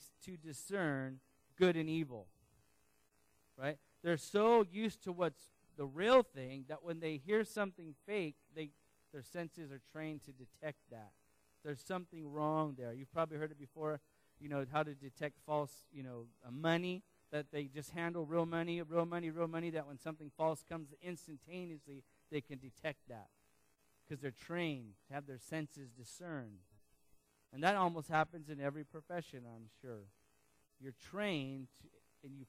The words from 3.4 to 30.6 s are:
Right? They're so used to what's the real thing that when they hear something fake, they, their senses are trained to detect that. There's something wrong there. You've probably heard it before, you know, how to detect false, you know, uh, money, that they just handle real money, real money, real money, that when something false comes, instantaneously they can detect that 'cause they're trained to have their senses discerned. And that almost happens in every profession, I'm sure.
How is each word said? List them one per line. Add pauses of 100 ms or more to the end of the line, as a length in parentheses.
Right? (240)
They're
so
used
to
what's (260)
the
real
thing
that
when
they
hear
something (100)
fake, (180)
they, (420)
their
senses
are (120)
trained
to
detect
that. (500)
There's
something
wrong
there.
You've
probably
heard
it
before, (380)
you
know,
how
to
detect
false,
you
know, (180)
uh,
money, (280)
that
they
just
handle
real
money,
real
money,
real
money,
that
when
something
false
comes,
instantaneously (260)
they
can
detect
that (760)
'cause
they're
trained (120)
to
have
their
senses
discerned. (920)
And
that
almost
happens
in
every
profession,
I'm (120)
sure. (720)